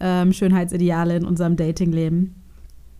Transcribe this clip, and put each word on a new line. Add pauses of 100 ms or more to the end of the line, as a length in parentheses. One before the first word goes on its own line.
ähm,
Schönheitsideale
in
unserem
Datingleben? (640)